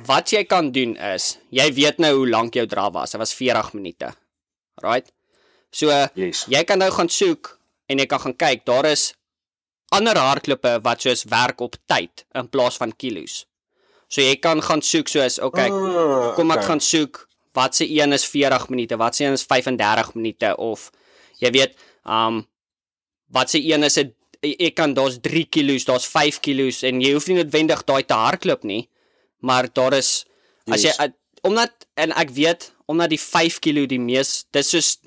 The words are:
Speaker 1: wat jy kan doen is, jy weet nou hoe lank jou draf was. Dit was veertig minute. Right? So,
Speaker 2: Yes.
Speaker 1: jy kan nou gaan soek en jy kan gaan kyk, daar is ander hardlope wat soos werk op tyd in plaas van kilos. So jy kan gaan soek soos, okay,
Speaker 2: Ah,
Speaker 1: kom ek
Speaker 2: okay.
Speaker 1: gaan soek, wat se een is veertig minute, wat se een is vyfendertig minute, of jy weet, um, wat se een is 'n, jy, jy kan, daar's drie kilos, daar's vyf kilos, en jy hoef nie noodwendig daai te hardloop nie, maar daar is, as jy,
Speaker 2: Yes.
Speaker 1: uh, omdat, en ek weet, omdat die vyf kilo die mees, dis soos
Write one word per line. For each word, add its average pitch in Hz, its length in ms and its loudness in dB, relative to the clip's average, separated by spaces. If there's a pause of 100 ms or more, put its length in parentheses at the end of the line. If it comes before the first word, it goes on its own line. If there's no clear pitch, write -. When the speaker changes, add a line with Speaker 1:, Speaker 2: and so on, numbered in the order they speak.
Speaker 1:
wat - 240 2
jy 208 140 2
kan 165 260 2
doen 120 260 -2
is, 92 400 -6 (140)
jy 135 220 2
weet 143 260 2
nou 156 160 4
hoe 131 140 2
lank 117 260 0
jou 117 100 0
draf 101 280 -2
was. 73 180 -6
Dit 107 80 -8
was 110 140 -6
veertig 113 400 0
minute. 87 400 -12 (680)
Right? 117 300 -2 (600)
So, - 160 -2 (280)
Speaker 2:
Yes. 180 320 -4
Speaker 1:
jy 139 160 2
kan 190 160 0
nou 190 120 2
gaan 175 180 0
soek - 500 -2 (300)
en 135 100 -2
jy 135 80 2
kan 139 120 0
gaan 131 160 -8
kyk, 139 300 0
daar 127 200 2
is - 280 0 (800)
ander 208 260 4
hardlope 131 640 0
wat 117 200 -2
soos 123 240 0
werk 120 360 0
op 120 140 -8 (120)
tyd - 460 -4
in 123 160 -8
plaas 123 280 0
van 117 180 -6
kilos. - 500 -10 (640)
So 143 120 0
jy 135 200 4
kan 160 200 2
gaan 156 200 0
soek - 260 0
soos, 135 320 0
okay, 131 300 0
Speaker 2:
Ah, 165 640 0
Speaker 1:
kom 165 160 2
ek 156 60 2
Speaker 2:
okay. - 100 -2
Speaker 1:
gaan 156 120 0
soek, - 480 -2 (260)
wat 131 220 0
se 160 100 0
een 147 280 2
is 135 120 0
veertig 131 440 0
minute, 120 280 -4
wat 117 180 0
se 147 100 -2
een 139 80 2
is 131 120 -2
vyfendertig 113 720 0
minute, 113 420 -2
of 110 340 -8 (480)
jy 123 120 2
weet, 131 240 2 (300)
um, 113 420 -2 (840)
wat 131 200 0
se 165 100 0
een 151 240 2
is 147 140 2
'n, 139 160 0 (280)
jy, 147 180 -4
jy 165 120 0
kan, 151 220 0
daar's 131 280 0
drie 160 240 -2
kilos, 139 400 0
daar's 127 220 0
vyf 151 340 0
kilos, 135 420 -2
en 127 180 0
jy 139 120 4
hoef 147 140 -2
nie 185 160 0
noodwendig 156 420 0
daai 135 200 0
te - 80 0
hardloop 139 500 0
nie, 110 260 -8 (520)
maar 127 320 0
daar 131 200 2
is, - 320 -2 (420)
as 117 140 0
jy, 160 80 4
Speaker 2:
Yes. - 100 0
Speaker 1:
uh, 147 80 0 (360)
omdat, 233 280 0 (260)
en 160 160 -2
ek 160 160 -2
weet, 151 420 0 (160)
omdat 165 220 0
die 156 100 -2
vyf 165 400 -2
kilo 147 260 0
die 131 140 -2
mees, 127 520 -2
dis 143 180 0
soos - 380 0